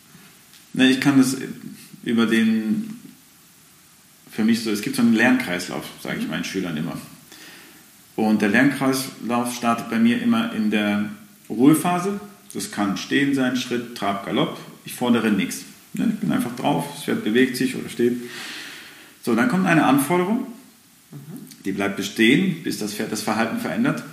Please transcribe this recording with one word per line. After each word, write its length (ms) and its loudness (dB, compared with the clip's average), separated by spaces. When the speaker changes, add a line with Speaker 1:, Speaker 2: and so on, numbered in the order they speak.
Speaker 1:
Ne, 180 4
ich 100 0
kann 180 4
das 180 4
über 220 2
den, 640 2
für 140 -2
mich 180 2
so, 80 -4
es 120 -2
gibt 140 -4
so 60 2
einen 120 6
Lernkreislauf, 720 0
sage 160 -6
ich 60 -4
Speaker 2:
Mhm. 60 -6
Speaker 1:
meinen 140 -4
Schülern 320 -6
immer. 200 -6
Und 260 2
der 60 4
Lernkreislauf 1040 0
startet 360 -2
bei 80 0
mir 240 4
immer 300 0
in 180 -2
der 400 0
Ruhephase. 720 2
Das 180 -8
kann 260 -2
Stehen 380 0
sein, 220 0
Schritt, 400 -4
Trab, 300 -4
Galopp. 320 -2
Ich 100 -10
fordere 360 2
nichts. 340 -2
Ne, 180 0
ich 80 -6
bin 120 0
einfach 240 -2
drauf, 380 -2
das 100 -12
Pferd 200 -2
bewegt 320 2
sich 200 -2
oder 120 -8
steht. 260 0
So, 120 0
dann 140 4
kommt 180 2
eine 180 4
Anforderung. 600 2
Speaker 2:
Mhm. 60 -18
Speaker 1:
Die 80 -4
bleibt 240 -2
bestehen, 640 2
bis 160 -6
das 160 -6
Pferd 180 -6
das 100 -4
Verhalten 360 0
verändert, 440 -2